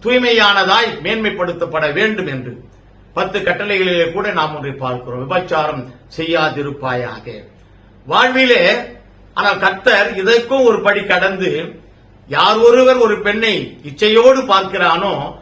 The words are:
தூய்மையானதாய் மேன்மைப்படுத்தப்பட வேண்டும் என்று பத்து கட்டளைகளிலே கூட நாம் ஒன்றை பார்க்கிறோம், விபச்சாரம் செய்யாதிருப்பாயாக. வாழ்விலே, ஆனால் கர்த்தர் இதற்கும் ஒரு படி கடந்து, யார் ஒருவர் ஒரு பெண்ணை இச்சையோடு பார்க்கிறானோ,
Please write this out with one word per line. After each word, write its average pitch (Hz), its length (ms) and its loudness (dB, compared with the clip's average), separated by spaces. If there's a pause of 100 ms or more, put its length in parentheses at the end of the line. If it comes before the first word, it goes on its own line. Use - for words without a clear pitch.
தூய்மையானதாய் 220 880 2 (140)
மேன்மைப்படுத்தப்பட 175 920 -4
வேண்டும் 202 420 -2
என்று 127 180 -10 (640)
பத்து 196 260 -4
கட்டளைகளிலே 185 720 -2
கூட 196 200 -6
நாம் 156 240 -2
ஒன்றை 139 160 -8
பார்க்கிறோம், 127 500 -8
விபச்சாரம் 156 600 -4 (340)
செய்யாதிருப்பாயாக. 143 1080 -4 (800)
வாழ்விலே, 240 560 2 (760)
ஆனால் 190 280 0
கர்த்தர் 202 440 2 (120)
இதற்கும் 233 480 2
ஒரு 208 120 4
படி 202 240 0
கடந்து, 185 460 0 (800)
யார் 180 300 2
ஒருவர் 254 460 6
ஒரு 208 160 2
பெண்ணை 214 340 -2 (360)
இச்சையோடு 226 500 4 (120)
பார்க்கிறானோ, 190 600 0 (300)